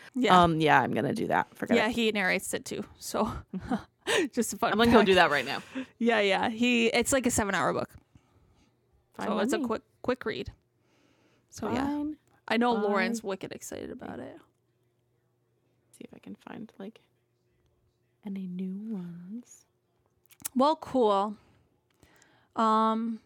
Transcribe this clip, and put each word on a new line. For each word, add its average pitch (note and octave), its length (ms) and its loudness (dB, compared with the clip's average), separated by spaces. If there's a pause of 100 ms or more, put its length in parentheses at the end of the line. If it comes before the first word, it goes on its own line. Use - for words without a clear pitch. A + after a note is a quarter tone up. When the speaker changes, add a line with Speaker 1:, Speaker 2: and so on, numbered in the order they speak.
(140)
Speaker 1:
Yeah. G3 280 6
Speaker 2:
Um, E3 180 4
yeah, C#3+ 200 6
I'm B2 120 0
gonna - 220 0
do F2+ 140 -4
that. E2+ 280 0
Forget - 200 0
Speaker 1:
Yeah, A3+ 120 2
Speaker 2:
it. B3 40 -4
Speaker 1:
he A3 200 0
narrates F#3 400 -2
it - 120 -6
too. - 200 -8 (140)
So - 340 -4 (200)
<laughs> D4+ 800 -4
just - 200 -2
a G#3 60 -10
fun - 140 0
Speaker 2:
I'm G3+ 60 0
gonna A#3 120 6
go A#3 80 10
Speaker 1:
fact. G3+ 80 6
Speaker 2:
do F#3+ 80 6
that E3+ 160 6
right C#3 160 0
now. C3+ 160 -6 (360)
Speaker 1:
Yeah, A3+ 220 2
yeah. F#3+ 300 2
He, A#3 380 2
it's, - 240 0
like, C4 140 2
a A#3+ 40 2
seven-hour F#3 420 0
book. - 180 -6 (1200)
Speaker 2:
Fine F#3+ 140 -8
Speaker 1:
So G#3 80 -2
Speaker 2:
with G3 80 0
Speaker 1:
it's B3+ 100 0
a - 40 0
Speaker 2:
me. D4 60 -4
Speaker 1:
quick, A#3 180 -4 (200)
quick - 240 -4
read. - 260 -8 (1000)
So - 220 -10
yeah. C4 140 -2
Speaker 2:
Fine D4 320 -6 (280)
Speaker 1:
I - 120 0
know A#3+ 160 2
Speaker 2:
by G#3+ 80 0
Speaker 1:
Lauren's G#3 420 0
wicked G3 280 -8
excited - 380 -12
about - 300 -12
it. - 160 -16 (1600)
Speaker 2:
See - 120 -20
if - 100 -18
I - 40 -20
can G3+ 180 -20
find, - 420 -18
like, G3+ 220 -16 (1300)
any F#3+ 200 -8
new F#3+ 480 -8
ones. F3+ 680 -14 (880)
Speaker 1:
Well, C#4+ 220 4
cool. G#3 600 2 (1160)
Um, A3 720 2